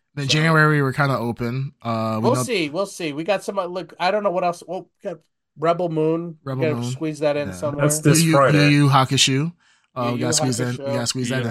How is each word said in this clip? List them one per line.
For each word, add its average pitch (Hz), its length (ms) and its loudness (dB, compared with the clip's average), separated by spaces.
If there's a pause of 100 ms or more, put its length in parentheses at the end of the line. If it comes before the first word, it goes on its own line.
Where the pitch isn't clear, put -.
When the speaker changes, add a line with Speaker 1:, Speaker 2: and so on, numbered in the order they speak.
(160)
Speaker 1:
then 139 120 -6
Speaker 2:
so. - 60 -2
Speaker 1:
January, 156 480 4
we're 131 120 0
kinda 139 240 0
open. 120 640 -4
Uh, 113 380 -2
we 110 60 -2
Speaker 2:
We'll 240 100 4
Speaker 1:
know 127 80 0
Speaker 2:
see. 180 260 -2
We'll 185 160 -4
see. 165 280 -8
We 160 100 -6
got 196 200 0
some, 202 160 -6
uh, 180 60 -4
look, 180 340 -8
I 175 120 0
don't 208 120 -2
know 196 80 0
what 175 120 -2
else. 170 240 -4
Well, 180 220 -10 (140)
we 202 60 -8
got 165 100 -10 (380)
Rebel 170 320 0
Moon. 160 540 -2
Speaker 1:
Rebel 131 180 -6
Speaker 2:
We 160 80 2
gotta 120 120 -2
Speaker 1:
Moon. 120 100 -4
Speaker 2:
squeeze 151 280 -6
that 147 180 0
in 143 120 -4
Speaker 1:
Yeah. 139 40 -10
Speaker 2:
somewhere. 143 320 -2
Speaker 3:
That's 147 140 0
this 156 220 4
Speaker 1:
Yu 160 100 4
Yu, 156 40 6
Speaker 3:
Friday. 147 340 6
Speaker 1:
Yu 147 160 6
Yu 139 40 4
Hakusho. 135 640 2 (420)
Uh, 127 60 -6
Speaker 2:
Yu 120 60 -2
Speaker 1:
we 120 60 -2
Speaker 2:
Yu 117 80 -4
Speaker 1:
gotta 123 120 0
squeeze 135 240 0
that 127 60 -4
in. 123 80 -2
We 131 60 -6
Speaker 2:
Hakusho. 139 160 -6
Speaker 1:
gotta 117 140 -4
squeeze 127 220 -4
Speaker 4:
Yu 131 60 -2
Speaker 1:
that 123 100 -2
Speaker 4:
Yu 117 60 -4